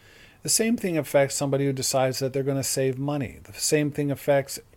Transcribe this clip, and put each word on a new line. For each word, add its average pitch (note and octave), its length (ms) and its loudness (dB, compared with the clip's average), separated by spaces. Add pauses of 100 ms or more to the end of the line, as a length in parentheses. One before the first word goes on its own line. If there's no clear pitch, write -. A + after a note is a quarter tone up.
(420)
The - 80 -6
same A3+ 260 2
thing F3 220 -2
affects C#3 360 2
somebody C#3 300 0
who C#3 80 2
decides C3 460 0
that C3+ 160 -2
they're C#3 80 0
gonna C3+ 200 0
save C3+ 360 0
money. C#3 440 -4
The - 120 -20
same D3+ 360 2
thing C#3+ 200 -2
affects, C#3 480 0 (180)